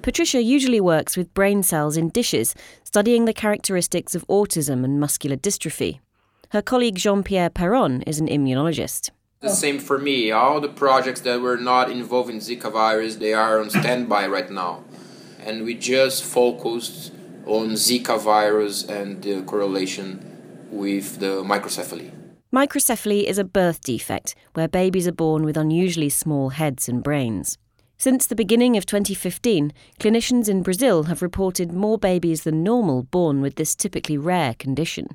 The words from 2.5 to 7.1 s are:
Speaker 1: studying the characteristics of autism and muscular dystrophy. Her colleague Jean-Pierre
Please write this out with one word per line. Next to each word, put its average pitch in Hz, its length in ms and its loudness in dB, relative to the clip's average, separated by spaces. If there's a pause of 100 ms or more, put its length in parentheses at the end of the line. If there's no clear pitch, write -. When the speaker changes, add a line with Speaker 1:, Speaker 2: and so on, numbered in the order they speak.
Speaker 1:
studying 233 440 4
the 226 80 0
characteristics 190 800 -2
of 175 120 -6
autism 151 580 0
and 143 160 2
muscular 143 340 -2
dystrophy. 143 640 -4 (520)
Her 208 100 0
colleague 240 340 0
Jean-Pierre 190 540 2